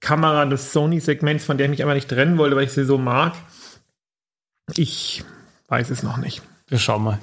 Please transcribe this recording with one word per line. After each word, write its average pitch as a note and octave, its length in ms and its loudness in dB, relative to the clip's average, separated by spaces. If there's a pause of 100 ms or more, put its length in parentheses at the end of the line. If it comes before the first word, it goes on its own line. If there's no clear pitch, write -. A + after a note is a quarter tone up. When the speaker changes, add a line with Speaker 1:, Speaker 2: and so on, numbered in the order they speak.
Speaker 1:
Kamera D3+ 460 2
des C3+ 260 -2
Sony-Segments, D3+ 720 0
von C#3 140 -2
der C#3 80 2
ich C#3+ 40 2
mich C3+ 120 -2
einfach C#3+ 120 2
nicht C#3 140 -4
trennen D3 300 2
wollte, C#3+ 180 4
weil C#3 80 2
ich C3 80 -4
sie C#3 120 2
so C3+ 140 4
mag. C3 360 0 (1400)
Ich - 480 -4 (460)
weiß A#2+ 220 -2
es B2+ 120 -6
noch A2 140 -4
nicht. - 260 -8 (260)
Speaker 2:
Wir B2+ 100 0
schauen G#2+ 260 0
mal. G#2+ 180 -2